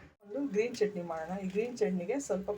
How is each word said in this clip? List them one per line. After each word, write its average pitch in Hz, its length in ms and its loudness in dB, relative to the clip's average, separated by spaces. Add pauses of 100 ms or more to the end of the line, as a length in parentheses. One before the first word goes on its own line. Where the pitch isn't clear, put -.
(260)
ಒಂದು 208 140 -4 (140)
ಗ್ರೀನ್ 233 260 2
ಚಟ್ನಿ 196 320 2
ಮಾಡೋಣ. 160 220 -4 (120)
ಈ - 80 -2
ಗ್ರೀನ್ 240 280 0
ಚಟ್ನಿಗೆ 185 340 2 (120)
ಸ್ವಲ್ಪ 190 300 0